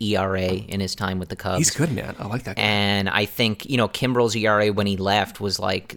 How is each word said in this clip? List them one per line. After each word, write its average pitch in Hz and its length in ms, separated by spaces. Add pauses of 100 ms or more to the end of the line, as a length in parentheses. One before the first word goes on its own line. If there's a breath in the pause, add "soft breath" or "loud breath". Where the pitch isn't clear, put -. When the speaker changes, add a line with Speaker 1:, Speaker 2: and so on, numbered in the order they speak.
Speaker 1:
E 104 140
R 95 200
A 92 120
in 95 320
his 95 160
time 92 240
with 90 100
the - 60
Cubs. 92 240
Speaker 2:
He's 156 100
good, 151 220
man. - 260
I - 80
like 104 200
that 95 100
guy. 107 80
Speaker 1:
And 101 460
I 104 160
think, 107 440
you 131 80
know, 113 100
Kimbrel's 120 480
E 110 120
R 107 120
A 107 120
when 101 160
he 98 100
left 98 420
was, 101 200
like, 95 380